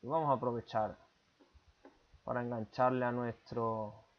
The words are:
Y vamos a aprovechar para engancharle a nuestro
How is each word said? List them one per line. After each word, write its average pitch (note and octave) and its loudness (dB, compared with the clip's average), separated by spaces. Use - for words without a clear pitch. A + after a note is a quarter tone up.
Y A#2 -10
vamos D#3 2
a C#3 8
aprovechar A#2 0
para B2 -2
engancharle B2 2
a B2 0
nuestro A2+ -4